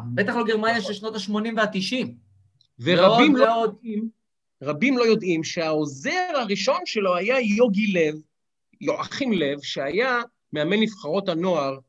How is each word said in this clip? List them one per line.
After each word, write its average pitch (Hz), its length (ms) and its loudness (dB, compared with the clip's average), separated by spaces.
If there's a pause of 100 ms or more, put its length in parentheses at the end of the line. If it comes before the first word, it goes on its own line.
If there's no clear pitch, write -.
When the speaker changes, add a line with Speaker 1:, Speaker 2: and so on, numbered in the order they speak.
(140)
Speaker 1:
בטח 208 220 0
לא 233 80 0
גרמניה 220 340 0
Speaker 2:
נכון. 214 160 -4
Speaker 1:
של 196 60 -8
שנות 214 160 -8
השמונים 214 420 -4
והתשעים. 208 580 -2 (640)
Speaker 2:
ורבים 196 520 6
Speaker 1:
מאוד, 240 160 4
Speaker 2:
לא 226 80 2
Speaker 1:
מאוד. 226 180 0
Speaker 2:
יודעים, 220 360 -8 (520)
רבים 151 360 0
לא 240 60 2
יודעים 180 400 2
שהעוזר 160 920 -2
הראשון 240 500 0
שלו 190 300 0
היה 220 240 0
יוגי 208 540 2
לב, 156 220 2 (640)
יואכים - 520 -2
לב, 147 280 0
שהיה 220 600 -2 (320)
מאמן 165 260 0
נבחרות 196 500 -2
הנוער, 160 480 -2 (120)